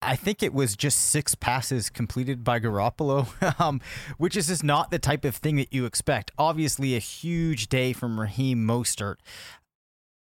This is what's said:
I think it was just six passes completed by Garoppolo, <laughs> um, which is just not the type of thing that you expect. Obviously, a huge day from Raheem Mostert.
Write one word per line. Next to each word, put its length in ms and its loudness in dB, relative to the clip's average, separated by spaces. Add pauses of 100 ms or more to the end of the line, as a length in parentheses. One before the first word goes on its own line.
I 140 0
think 300 -2
it 100 0
was 220 2
just 340 2
six 240 0
passes 560 -2
completed 540 -4
by 160 2
Garoppolo, 1000 0
<laughs> 0 -
um, 200 2 (360)
which 200 0
is 100 0
just 160 0
not 300 2
the 80 0
type 240 0
of 100 0
thing 220 0
that 180 0
you 120 0
expect. 520 0
Obviously, 560 2
a 60 2
huge 680 -2
day 240 2
from 280 -2
Raheem 440 2
Mostert. 520 0 (1080)